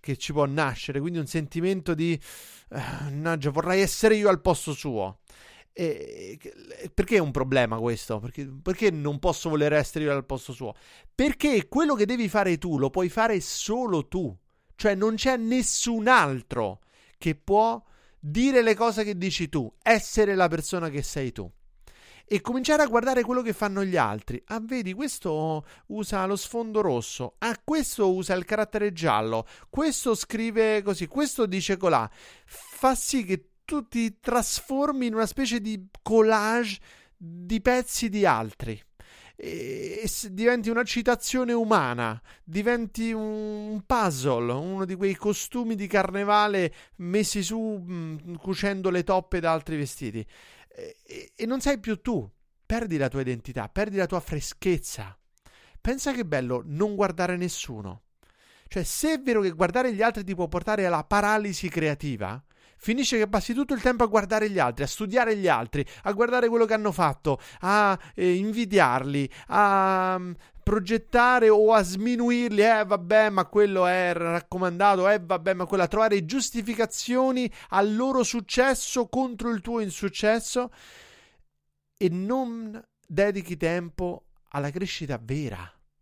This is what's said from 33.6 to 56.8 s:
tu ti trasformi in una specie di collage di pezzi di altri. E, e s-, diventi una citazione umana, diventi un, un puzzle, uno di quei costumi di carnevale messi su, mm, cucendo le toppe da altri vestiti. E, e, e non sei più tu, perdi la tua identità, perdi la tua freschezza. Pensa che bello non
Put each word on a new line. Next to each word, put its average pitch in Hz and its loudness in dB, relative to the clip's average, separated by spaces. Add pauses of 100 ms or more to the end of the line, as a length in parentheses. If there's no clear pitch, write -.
tu 285 -4
ti 226 -2
trasformi 269 0
in 220 -2
una 220 2
specie 240 -2
di 202 -8 (140)
collage 220 4 (380)
di 175 -6
pezzi 247 0
di 202 2
altri. 113 0 (540)
E, - -10
e 220 -4
s-, - -8
diventi 226 2
una 233 0
citazione 240 0
umana, 131 2 (240)
diventi 226 -2
un, 220 -4
un 214 -6
puzzle, 131 0
uno 185 -4
di 185 -6
quei 190 0
costumi 226 -4
di 202 -6
carnevale 202 2 (240)
messi 196 -2
su, 208 -6
mm, 175 -8
cucendo 190 -2
le 180 0
toppe 185 0
da 165 2
altri 160 -4
vestiti. 117 -6 (440)
E, - -16
e, - -18
e - -6
non 254 -2
sei 277 2
più 208 -4
tu, 165 -2 (360)
perdi 220 -2
la 135 2
tua 135 -6
identità, 123 -6
perdi 202 -4
la 185 0
tua 180 -2
freschezza. 147 -4 (640)
Pensa 269 -2
che 240 -2
bello 127 -2
non 175 -2